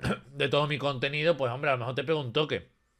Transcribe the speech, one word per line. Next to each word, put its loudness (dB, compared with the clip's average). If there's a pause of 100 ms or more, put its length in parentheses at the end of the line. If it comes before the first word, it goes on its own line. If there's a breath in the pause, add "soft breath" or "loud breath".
(100)
<clears throat> -6
de 0
todo 4
mi -2
contenido, 0
pues 0
hombre, -2
a 4
lo 0
mejor -4
te -2
pego 0
un -6
toque. -2 (280)